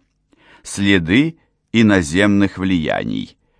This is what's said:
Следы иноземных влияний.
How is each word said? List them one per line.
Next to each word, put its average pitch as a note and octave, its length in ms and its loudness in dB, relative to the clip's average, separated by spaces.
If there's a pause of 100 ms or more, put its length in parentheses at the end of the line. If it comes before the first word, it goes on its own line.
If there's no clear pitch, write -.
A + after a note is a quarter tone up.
(640)
Следы E3 760 0 (340)
иноземных G2+ 840 2
влияний. A1+ 800 -4 (240)